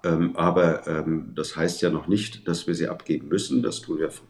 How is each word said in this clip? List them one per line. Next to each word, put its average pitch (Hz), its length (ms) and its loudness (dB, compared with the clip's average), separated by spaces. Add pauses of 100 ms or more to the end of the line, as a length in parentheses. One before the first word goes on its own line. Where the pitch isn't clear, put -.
ähm, 87 320 2
aber, 85 500 4
ähm, 80 480 -2
das - 220 -6
heißt 82 260 0
ja 87 80 4
noch 78 180 -2
nicht, - 380 0
dass 85 200 -2
wir 87 80 0
sie - 140 -2
abgeben - 400 -4
müssen. 101 340 2
Das - 180 -4
tun - 180 -6
wir 80 100 0
f-, - 220 -12